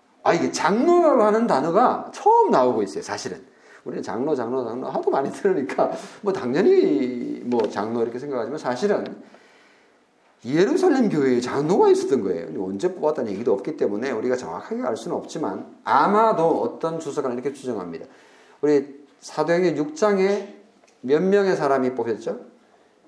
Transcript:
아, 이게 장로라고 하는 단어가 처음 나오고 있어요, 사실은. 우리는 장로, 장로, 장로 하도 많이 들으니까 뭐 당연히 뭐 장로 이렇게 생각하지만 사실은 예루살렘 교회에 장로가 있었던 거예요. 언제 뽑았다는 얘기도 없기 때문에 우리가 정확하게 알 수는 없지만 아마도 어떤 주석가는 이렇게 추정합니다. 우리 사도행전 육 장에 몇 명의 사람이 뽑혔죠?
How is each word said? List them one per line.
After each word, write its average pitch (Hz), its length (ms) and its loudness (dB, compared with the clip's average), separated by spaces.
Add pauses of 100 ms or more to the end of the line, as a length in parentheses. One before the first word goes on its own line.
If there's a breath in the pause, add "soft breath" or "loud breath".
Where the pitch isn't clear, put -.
(240)
아, 170 100 4
이게 147 180 0
장로라고 277 680 4
하는 214 240 2
단어가 175 640 2
처음 440 380 4
나오고 127 320 4
있어요, - 200 -6
사실은. 98 400 -8 (420 loud breath)
우리는 - 180 -8
장로, 127 320 -2
장로, 123 300 -4
장로 127 240 -8
하도 359 220 -4
많이 156 200 0
들으니까 160 640 0 (300 loud breath)
뭐 196 100 -2
당연히 131 1120 2
뭐 120 240 0
장로 113 340 -2
이렇게 117 160 -4
생각하지만 135 400 -6
사실은 160 460 -2 (1400 loud breath)
예루살렘 247 640 2
교회에 135 320 2
장로가 147 500 2
있었던 - 320 2
거예요. 92 420 -4
언제 101 300 -4
뽑았다는 143 380 -2
얘기도 110 200 0
없기 156 240 -4
때문에 120 340 -2
우리가 123 260 -2
정확하게 92 460 -8
알 233 140 -4
수는 - 200 -8
없지만 - 680 -8
아마도 165 800 4
어떤 165 360 -4
주석가는 135 380 -4
이렇게 135 160 -6
추정합니다. 92 540 -8 (560 loud breath)
우리 143 420 0 (160)
사도행전 165 560 0
육 151 200 -4
장에 202 580 0 (460)
몇 147 220 0
명의 190 340 2
사람이 135 380 0
뽑혔죠? 117 460 -6 (680 soft breath)